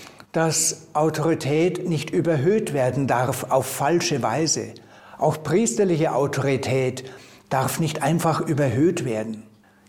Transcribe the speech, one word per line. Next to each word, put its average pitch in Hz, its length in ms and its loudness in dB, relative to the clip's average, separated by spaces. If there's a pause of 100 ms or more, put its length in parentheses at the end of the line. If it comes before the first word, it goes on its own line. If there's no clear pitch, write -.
(320)
dass - 600 0
Autorität 156 960 0
nicht 151 220 -2
überhöht 165 640 2
werden 131 320 0
darf 127 380 0
auf 131 220 2
falsche 151 560 0
Weise. 113 520 -2 (420)
Auch 151 260 0
priesterliche 175 680 2
Autorität 131 1000 0 (380)
darf - 320 0
nicht 156 220 -2
einfach 160 400 0
überhöht 143 640 0
werden. 110 380 -4 (440)